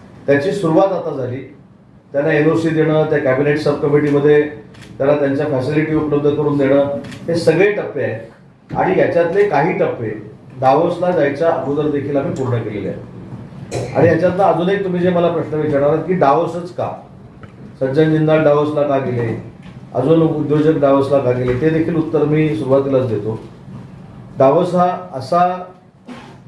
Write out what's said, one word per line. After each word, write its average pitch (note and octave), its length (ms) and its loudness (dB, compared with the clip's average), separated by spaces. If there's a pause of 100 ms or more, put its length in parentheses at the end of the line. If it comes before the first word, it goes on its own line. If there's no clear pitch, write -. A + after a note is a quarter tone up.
(280)
त्याची C#3 240 2
सुरुवात F3+ 420 2
आता E3 240 -6
झाली. B2 200 -6 (760)
त्यांना D3 200 0
एनओसी D#3+ 360 2
देणं, D#3 400 2
त्या D3+ 100 2
कॅबिनेट C#3+ 400 0
सबकमिटीमध्ये D3 840 2 (560)
त्यांना C#3+ 180 2
त्यांच्या C#3+ 300 0
फॅसिलिटी D3+ 500 -2
उपलब्ध D3 340 0
करून D3 280 0
देणं, C#3 400 2 (300)
हे E3 80 0
सगळे E3+ 360 4
टप्पे D#3+ 320 -4
आहेत. - 720 -10
आणि D#3+ 240 0
याच्यातले E3+ 500 2
काही D#3 280 0
टप्पे B2+ 320 -2 (520)
दावोसला E3+ 500 2
जायच्या D#3+ 380 0
अगोदर D3 400 -2
देखील C#3+ 280 -2
आम्ही B2+ 160 -2
पूर्ण A#2+ 280 -2
केलेले F#2+ 280 -8
आहेत. - 240 -12 (840)
आणि C#3+ 120 4
याच्यातनं F3+ 360 2
अजून F3 260 2
एक G3 140 0
तुम्ही F3 180 -2
जे F3+ 80 2
मला F3 180 2
प्रश्न D#3+ 300 -2
विचारणार C#3+ 320 0
आहात D#3 180 0
की F3+ 60 0
दावोसच E3 600 0
का, A2+ 160 -6 (880)
सज्जन C#3+ 320 2
जिंदाल D#3 320 2
डावोसला D3 400 2
का C#3 140 0
गेले, A#2+ 460 -4 (500)
अजून D3+ 280 2
उद्योजक D3 600 2
डावोसला C#3 380 4
का B2 120 0
गेले, B2 300 0
ते D#3 80 2
देखील E3 260 0
उत्तर D3+ 280 0
मी D3+ 320 0
सुरुवातीलाच C3 520 0
देतो. A2 320 -4 (960)
डावोस E3 380 4
हा F3+ 220 2 (160)
असा F3 500 0 (840)